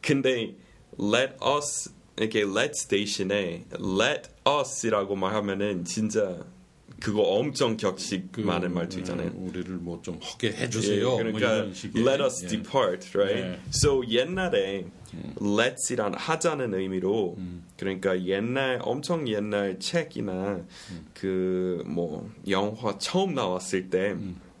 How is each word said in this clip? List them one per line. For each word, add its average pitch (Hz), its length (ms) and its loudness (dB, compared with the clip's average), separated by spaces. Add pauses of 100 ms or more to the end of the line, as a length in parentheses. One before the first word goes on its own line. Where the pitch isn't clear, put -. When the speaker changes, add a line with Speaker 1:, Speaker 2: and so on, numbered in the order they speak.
Speaker 1:
근데 131 540 2 (440)
let 117 440 2
us, - 480 0 (260)
이렇게 110 240 2
let 104 340 2
station에 98 960 0
let 98 560 0 (160)
us이라고 113 720 2
말하면은 98 720 0
진짜 101 600 0 (580)
그거 104 180 2
엄청 113 540 2
격식 95 560 -2
Speaker 2:
그, - 100 -8
Speaker 1:
많은 90 320 0
말투 87 260 -2
있잖아요. 90 280 -4
Speaker 2:
음, 92 200 -6
"우리를 90 280 -6
뭐 85 260 -8
좀 82 200 -8
하게 - 320 -4
해주세요." 110 440 0
Speaker 1:
예, 101 40 2
Speaker 2:
뭐 123 160 2
Speaker 1:
그러니까 110 380 2
Speaker 2:
이런 104 180 0
식의. 110 280 -2
Speaker 1:
"Let 135 220 4
us 123 220 0
Speaker 2:
예. - 20 -6
Speaker 1:
depart," 101 680 0
right? 98 240 4
Speaker 2:
예. 90 180 -4 (100)
Speaker 1:
So 135 380 4
옛날에 113 760 2 (280)
Speaker 2:
음. 78 240 -10
Speaker 1:
let's이란 110 800 2
하자는 156 560 0
의미로, 95 640 0
Speaker 2:
음. 90 280 -10 (120)
Speaker 1:
그러니까 95 480 0
옛날, 123 560 0
엄청 151 460 -2
옛날 101 520 0
책이나 101 840 -2 (300)
Speaker 2:
음. 82 220 -14
Speaker 1:
그 92 720 0
뭐 80 460 -4 (160)
영화 101 500 0
처음 185 380 0
나왔을 92 540 -2
때 95 220 2
Speaker 2:
음. 90 280 -6 (220)